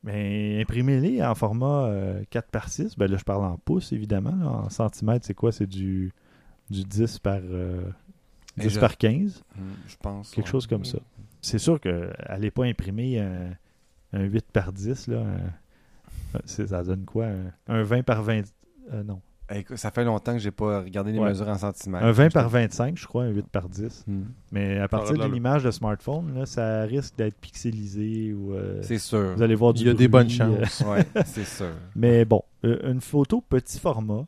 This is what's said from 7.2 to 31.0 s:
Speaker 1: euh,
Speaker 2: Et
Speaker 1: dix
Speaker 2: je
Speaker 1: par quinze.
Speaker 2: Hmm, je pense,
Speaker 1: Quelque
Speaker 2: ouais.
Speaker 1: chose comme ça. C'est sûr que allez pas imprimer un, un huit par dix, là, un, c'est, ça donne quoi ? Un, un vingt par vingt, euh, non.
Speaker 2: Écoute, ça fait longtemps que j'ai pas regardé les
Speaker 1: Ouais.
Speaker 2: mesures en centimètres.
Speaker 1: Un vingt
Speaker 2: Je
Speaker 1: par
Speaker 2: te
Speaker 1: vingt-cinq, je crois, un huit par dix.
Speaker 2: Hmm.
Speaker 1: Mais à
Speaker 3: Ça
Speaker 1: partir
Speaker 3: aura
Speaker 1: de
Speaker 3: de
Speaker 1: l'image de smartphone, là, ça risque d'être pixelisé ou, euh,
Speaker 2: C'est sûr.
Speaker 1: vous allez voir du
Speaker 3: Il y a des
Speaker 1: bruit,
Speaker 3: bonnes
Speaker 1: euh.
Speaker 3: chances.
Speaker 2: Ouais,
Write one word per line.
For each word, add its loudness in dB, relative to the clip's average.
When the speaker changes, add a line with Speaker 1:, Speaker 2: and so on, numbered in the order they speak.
Speaker 1:
euh, -4
Speaker 2:
Et -6
Speaker 1:
dix 2
Speaker 2:
je 0
Speaker 1:
par 4
quinze. 0
Speaker 2:
Hmm, -12
je -20
pense, -8
Speaker 1:
Quelque -2
Speaker 2:
ouais. -6
Speaker 1:
chose -2
comme -2
ça. -6
C'est -2
sûr 4
que -2
allez -4
pas 0
imprimer -2
un, -4
un 0
huit 0
par 0
dix, -6
là, -2
un, -8
c'est, -6
ça -4
donne -4
quoi ? -2
Un, -6
un 0
vingt 0
par 0
vingt, 0
euh, -6
non. -8
Speaker 2:
Écoute, -8
ça -4
fait 0
longtemps 0
que -2
j'ai -4
pas 0
regardé -4
les 0
Speaker 1:
Ouais. 2
Speaker 2:
mesures -2
en -2
centimètres. -2
Speaker 1:
Un 6
vingt 8
Speaker 2:
Je -2
Speaker 1:
par 4
Speaker 2:
te -2
Speaker 1:
vingt-cinq, 0
je -14
crois, -2
un -2
huit -4
par -6
dix. -10
Speaker 2:
Hmm. -6
Speaker 1:
Mais 0
à 0
Speaker 3:
Ça -2
Speaker 1:
partir 0
Speaker 3:
aura 0
Speaker 1:
de 0
Speaker 3:
de -2
Speaker 1:
l'image 2
de 2
smartphone, -4
là, -4
ça -2
risque -4
d'être -2
pixelisé -4
ou, -6
euh, -6
Speaker 2:
C'est -2
sûr. 0
Speaker 1:
vous 2
allez 6
voir 6
du 2
Speaker 3:
Il 6
y 8
a 6
des 8
Speaker 1:
bruit, 10
Speaker 3:
bonnes 2
Speaker 1:
euh. 2
Speaker 3:
chances. -2
Speaker 2:
Ouais, 4